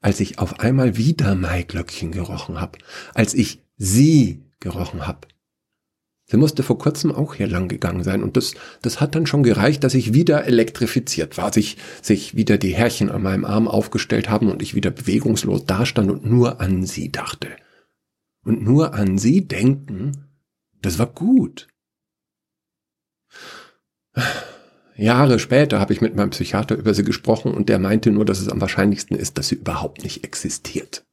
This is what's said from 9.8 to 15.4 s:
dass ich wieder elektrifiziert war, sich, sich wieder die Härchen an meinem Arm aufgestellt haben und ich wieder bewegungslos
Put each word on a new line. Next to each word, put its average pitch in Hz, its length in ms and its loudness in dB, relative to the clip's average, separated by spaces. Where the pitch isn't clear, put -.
dass 131 120 2
ich 113 180 2
wieder 151 300 4
elektrifiziert - 960 0
war, 87 140 -4
sich, - 260 0
sich - 340 0
wieder 104 220 2
die 92 180 0
Härchen 107 340 0
an 101 140 -4
meinem 95 220 -2
Arm 110 240 0
aufgestellt 107 600 -2
haben 107 220 2
und - 100 -6
ich - 140 -8
wieder 98 160 0
bewegungslos 98 760 -2